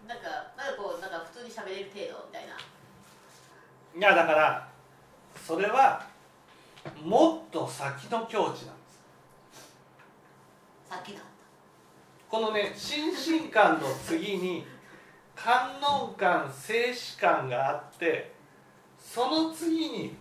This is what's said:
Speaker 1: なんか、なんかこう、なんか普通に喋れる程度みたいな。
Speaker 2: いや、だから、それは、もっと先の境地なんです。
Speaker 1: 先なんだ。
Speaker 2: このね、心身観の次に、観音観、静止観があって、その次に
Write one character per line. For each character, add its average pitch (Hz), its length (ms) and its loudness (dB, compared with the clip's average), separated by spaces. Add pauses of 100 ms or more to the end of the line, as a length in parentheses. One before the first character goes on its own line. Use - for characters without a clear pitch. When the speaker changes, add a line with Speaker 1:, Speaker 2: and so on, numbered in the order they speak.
Speaker 1:
な 240 100 -12
ん - 40 -16
か、 - 400 -10
な 269 140 -6
ん - 20 -6
か 202 80 -10
こ - 140 -6
う、 - 20 -12
な - 80 -10
ん - 20 -10
か 165 100 -8
普 202 200 -16
通 226 80 -16
に - 20 -16
喋 208 220 -12
れ 196 140 -8
る - 40 -18
程 196 160 -12 (140)
度 - 80 -16
み - 60 -20
た - 80 -12
い - 60 -16
な。 - 100 -16 (1400)
Speaker 2:
い 170 60 -12
や、 196 160 8
だ 165 100 6
か 165 60 2
ら、 151 380 4 (680)
そ 165 240 -6
れ 202 80 0
は、 262 340 6 (1000)
も 262 420 6
っ - 60 -20
と 143 160 -4
先 - 420 -8
の 226 160 -2
境 196 180 0
地 - 0 -
な 160 60 0
ん - 40 -8
で - 20 -10
す。 - 60 -14 (2250)
Speaker 1:
先 180 200 -14
な 202 60 -14
ん - 20 -18
だ。 - 60 -20 (1040)
Speaker 2:
こ 220 100 0
の 214 140 0
ね、 202 200 0
心 302 380 -4
身 - 380 0
観 165 320 6
の 131 120 -2 (140)
次 180 300 -2
に、 180 280 -4 (720)
観 254 460 2
音 277 320 0
観、 165 400 2
静 233 380 -2
止 - 280 -10
観 156 300 2
が 135 200 0
あ - 40 -2
っ - 100 -8 (160)
て、 - 320 0 (680)
そ 254 320 -2
の 320 220 2
次 320 380 -2
に - 320 -8